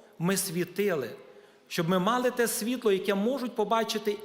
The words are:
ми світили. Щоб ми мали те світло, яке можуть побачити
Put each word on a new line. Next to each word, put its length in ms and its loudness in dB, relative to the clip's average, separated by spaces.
ми 180 2
світили. 760 -2
Щоб 200 -2
ми 100 4
мали 320 2
те 180 0
світло, 440 0
яке 220 2
можуть 400 -2
побачити 720 0